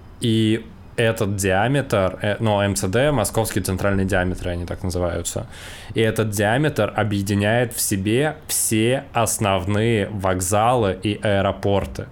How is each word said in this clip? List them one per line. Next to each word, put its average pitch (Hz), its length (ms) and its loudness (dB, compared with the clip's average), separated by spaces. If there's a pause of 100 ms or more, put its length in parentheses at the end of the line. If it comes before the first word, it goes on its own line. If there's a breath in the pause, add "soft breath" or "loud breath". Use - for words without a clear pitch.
(220)
и 110 440 2 (300)
этот 110 420 0
диаметр, 101 840 2
э, 101 180 0
ну, 107 220 2
М 98 140 2
Ц 98 120 -2
Д, 123 240 2
московский 110 500 0
центральный 98 440 0
диаметр, 90 440 0
они 87 160 -6
так 85 180 -8
называются. 87 640 -4 (480 loud breath)
И 113 60 2
этот 110 280 2
диаметр 107 680 2
объединяет 104 800 0
в - 80 -6
себе 110 540 0 (120)
все 117 640 0
основные 104 960 0
вокзалы 98 920 2
и 104 220 -2
аэропорты. 98 880 0